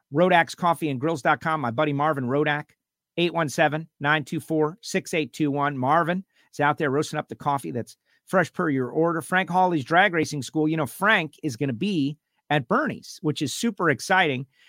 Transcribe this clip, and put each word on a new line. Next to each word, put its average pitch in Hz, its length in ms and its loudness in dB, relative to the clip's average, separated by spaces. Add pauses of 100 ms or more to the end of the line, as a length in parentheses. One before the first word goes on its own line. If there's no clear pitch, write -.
(140)
Rodax 170 400 4
Coffee 170 360 0
and 135 100 -4
Grills 156 220 -2
dot 156 180 2
com, 160 220 -2
my 120 100 -2
buddy 151 220 0
Marvin 143 320 0
Rodak, 147 460 0 (440)
eight 170 180 0
one 165 140 0
seven, 156 400 0 (140)
nine 151 240 2
two 156 160 -6
four, 156 400 0
six - 320 -6
eight 160 180 -2
two 151 180 0
one. 143 280 -2
Marvin 160 480 2 (260)
is - 80 -8
out 147 180 2
there 147 140 0
roasting 147 260 -2
up - 120 -6
the 143 80 -14
coffee 143 340 -4
that's - 240 -8 (300)
fresh 180 260 0
per 175 180 -2
your 131 200 -2
order. 160 320 0
Frank 185 280 0
Hawley's 175 360 2
Drag 175 280 4
Racing 151 300 -2
School. 156 240 0
You 156 80 0
know, 156 100 -2
Frank 185 560 0
is 143 140 -4
gonna 139 160 -2
be 147 460 -2 (320)
at 143 180 0
Bernie's, 214 540 -4
which 151 200 -2
is 139 120 -4
super 196 360 0
exciting. 143 560 2 (240)